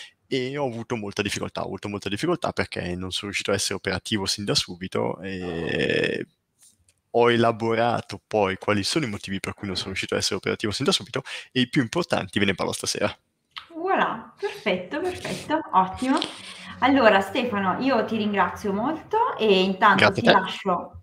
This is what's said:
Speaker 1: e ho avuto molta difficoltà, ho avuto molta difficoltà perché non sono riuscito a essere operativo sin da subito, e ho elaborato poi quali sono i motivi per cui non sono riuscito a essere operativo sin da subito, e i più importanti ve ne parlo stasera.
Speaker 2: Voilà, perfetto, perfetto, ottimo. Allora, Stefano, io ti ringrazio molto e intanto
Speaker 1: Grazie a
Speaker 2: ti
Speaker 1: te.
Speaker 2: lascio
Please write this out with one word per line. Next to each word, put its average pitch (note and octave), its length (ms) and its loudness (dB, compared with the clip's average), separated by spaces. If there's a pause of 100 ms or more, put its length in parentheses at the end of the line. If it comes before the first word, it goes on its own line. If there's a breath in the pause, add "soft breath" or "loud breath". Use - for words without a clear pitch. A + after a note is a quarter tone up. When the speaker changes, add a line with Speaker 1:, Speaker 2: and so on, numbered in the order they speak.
(280 loud breath)
Speaker 1:
e C3 300 -4
ho D3 80 -2
avuto A2+ 300 -6
molta G2+ 260 -4
difficoltà, - 400 -4
ho - 40 -4
avuto F#2+ 220 -8
molta G2+ 220 -8
difficoltà D#3 420 -2
perché F2+ 440 -4
non F#2 160 -6
sono - 140 -6
riuscito G2+ 260 -4
a - 20 4
essere G2 220 -2
operativo F#2+ 500 -4
sin G#2 180 -4
da C3 120 -2
subito, G2 680 -4
e E2 1040 -2 (840)
ho A#2+ 200 6
elaborato A2+ 960 2
poi F#2+ 320 2
quali G#2 260 0
sono D#3 220 0
i A2+ 40 -4
motivi G2 300 -6
per - 140 -8
cui - 140 -10
non F#2 80 -6
sono F#2+ 140 -6
riuscito - 260 -4
a - 20 2
essere G2+ 180 0
operativo G2+ 360 -2
sin C3+ 140 -4
da F#3+ 60 4
subito, - 300 -2 (300 loud breath)
e B2+ 100 2
i B2 80 2
più C#3 140 2
importanti G#2+ 560 -2
ve G2+ 60 6
ne F#2+ 100 2
parlo F2 180 -2
stasera. - 420 -2 (600)
Speaker 2:
Voilà, D#4+ 600 -2
perfetto, C#4 640 -4
perfetto, E4 600 -4 (140)
ottimo. B3+ 440 2 (600 loud breath)
Allora, B3+ 420 6
Stefano, G3+ 580 0
io A#3+ 240 2
ti A3+ 140 -2
ringrazio G3+ 560 0
molto D#4+ 640 0
e F#3+ 260 6
intanto G3 400 4
Speaker 1:
Grazie G#2 40 8
a G2 40 6
Speaker 2:
ti A#2+ 100 -2
Speaker 1:
te. A#2 120 8
Speaker 2:
lascio - 680 0